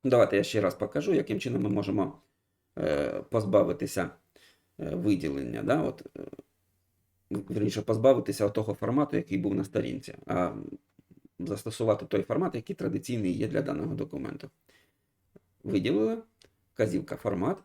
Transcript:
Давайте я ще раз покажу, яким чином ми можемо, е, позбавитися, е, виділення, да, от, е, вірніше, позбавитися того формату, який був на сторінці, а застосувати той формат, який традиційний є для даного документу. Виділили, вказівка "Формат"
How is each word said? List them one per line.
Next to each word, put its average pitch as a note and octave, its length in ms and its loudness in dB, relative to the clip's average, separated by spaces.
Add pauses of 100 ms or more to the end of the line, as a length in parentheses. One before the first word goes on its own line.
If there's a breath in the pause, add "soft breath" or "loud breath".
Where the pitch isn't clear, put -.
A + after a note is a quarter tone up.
Давайте A#2 340 6
я G2+ 60 4
ще A2 180 0
раз F#2 140 2
покажу, D3+ 380 -2
яким A2 260 0
чином A2+ 220 -2
ми G#2 80 0
можемо, G2+ 520 -2 (580)
е, D2 500 0
позбавитися, F#2+ 800 2 (680 soft breath)
е, D#3 160 -4
виділення, D2+ 680 0
да, C3 180 2
от, - 220 -4 (140)
е, - 60 -10 (1080)
вірніше, G2+ 500 -2
позбавитися A2 680 4
того G#2+ 240 -2
формату, B2+ 440 0
який - 200 -2
був G2 180 0
на G2 80 0
сторінці, - 520 -4 (120)
а F2+ 260 0 (840)
застосувати G#2 680 0
той G2 180 0
формат, - 320 0
який A#2+ 200 -6
традиційний G#2+ 580 -2
є - 140 0
для - 140 0
даного - 340 -2
документу. - 540 -8 (1120 soft breath)
Виділили, F#3 540 2 (560)
вказівка - 420 -2
"Формат" G#2+ 500 -2